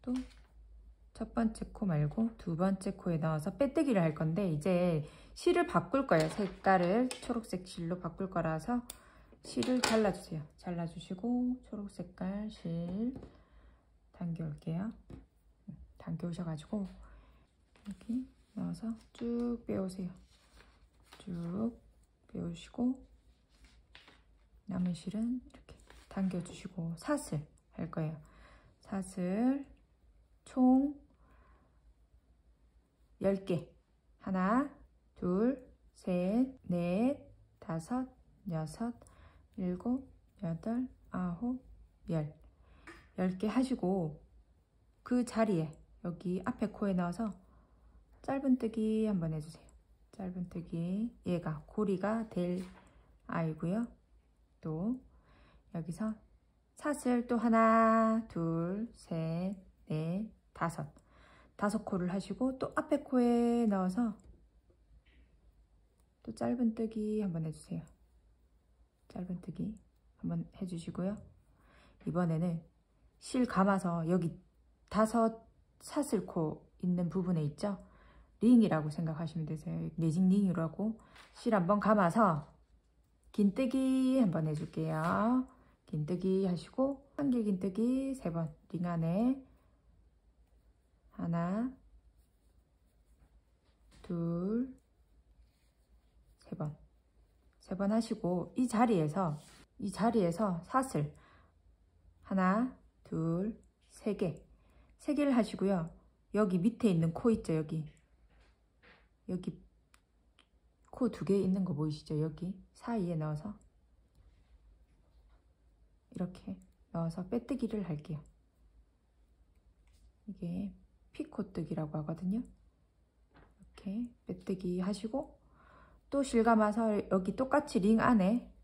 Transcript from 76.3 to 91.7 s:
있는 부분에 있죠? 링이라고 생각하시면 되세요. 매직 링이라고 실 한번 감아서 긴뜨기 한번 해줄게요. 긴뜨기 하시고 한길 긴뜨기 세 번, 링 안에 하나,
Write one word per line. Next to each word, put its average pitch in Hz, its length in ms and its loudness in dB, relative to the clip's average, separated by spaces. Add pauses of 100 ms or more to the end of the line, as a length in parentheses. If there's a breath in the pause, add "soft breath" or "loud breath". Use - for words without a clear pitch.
있는 180 300 0
부분에 175 340 0
있죠? 190 420 -4 (560 loud breath)
링이라고 190 500 6
생각하시면 160 560 -4
되세요. 160 500 -4
매직 165 320 4
링이라고 190 720 2 (340 loud breath)
실 220 220 2
한번 196 240 4
감아서 190 720 4 (800)
긴뜨기 262 880 2
한번 165 260 2
해줄게요. 160 1000 0 (380 loud breath)
긴뜨기 185 600 0
하시고 262 720 -2
한길 254 260 2
긴뜨기 220 720 0
세 190 160 -6
번, 160 240 -4 (140)
링 175 180 -4
안에 180 640 0 (1700 soft breath)
하나, 175 580 -2 (2250)